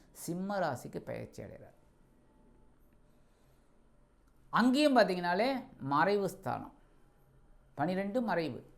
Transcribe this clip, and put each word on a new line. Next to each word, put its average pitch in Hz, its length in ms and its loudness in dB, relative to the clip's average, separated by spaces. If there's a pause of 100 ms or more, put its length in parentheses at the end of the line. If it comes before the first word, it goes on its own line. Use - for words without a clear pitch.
(120)
சிம்ம 190 480 -6
ராசிக்கு 147 400 -6
பெயர்ச்சி 113 440 -12
அடைகிறார். - 300 -18 (2750)
அங்கேயும் 254 480 6
பார்த்தீங்கனாலே 190 680 2 (160)
மறைவு 165 500 2
ஸ்தானம், - 440 -8 (1000)
பனிரெண்டு 196 480 -2
மறைவு, 170 560 -4